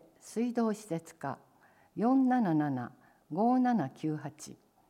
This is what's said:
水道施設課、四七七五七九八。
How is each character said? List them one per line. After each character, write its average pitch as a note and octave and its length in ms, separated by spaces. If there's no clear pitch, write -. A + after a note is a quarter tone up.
水 A#3 320
道 A3+ 180
施 G#3 120
設 - 300
課、 - 240
四 B3+ 320
七 A3+ 260
七 C#3 360
五 A#3 300
七 A#3 300
九 D#3 260
八。 C#3 420